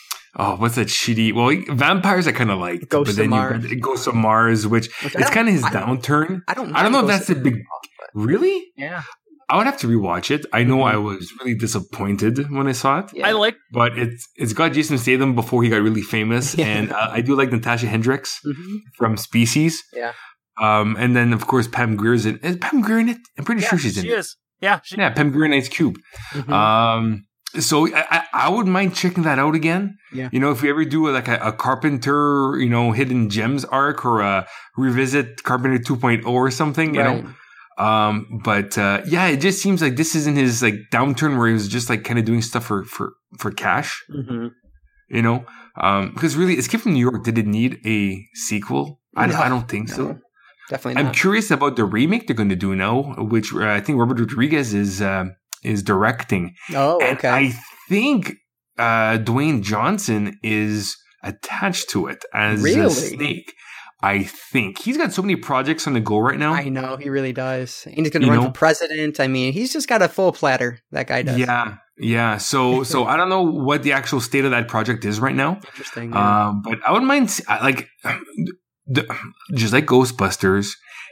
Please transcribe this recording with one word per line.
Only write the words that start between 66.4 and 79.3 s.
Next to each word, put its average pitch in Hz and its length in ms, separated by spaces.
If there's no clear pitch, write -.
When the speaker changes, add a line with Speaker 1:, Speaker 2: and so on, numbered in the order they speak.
Speaker 2:
I 143 160
know, 131 300
he 143 120
really 135 220
does. 127 560
And - 120
he's 160 100
gonna 147 160
Speaker 1:
You 120 80
Speaker 2:
run 117 80
Speaker 1:
know? 127 60
Speaker 2:
for 127 40
president. 156 720
I 135 80
mean, 131 240
he's 240 180
just 311 160
got 226 140
a 175 80
full 185 240
platter, 123 460
that 135 160
guy 127 140
does. 127 160
Speaker 1:
Yeah, 120 380
yeah. 113 380
So, 127 480
Speaker 2:
<laughs> 123 80
Speaker 1:
so 127 140
I 120 100
don't 180 140
know 185 140
what 147 400
the 143 100
actual 135 260
state 135 240
of 135 80
that 120 160
project 110 380
is 104 160
right 131 140
now. 139 180
Speaker 2:
Interesting, 117 440
yeah. 104 380
Speaker 1:
Um, 101 120
but 110 240
I 131 60
wouldn't 233 160
mind, 277 200
s-, - 200
I, 107 160
like, 131 240
the, 139 220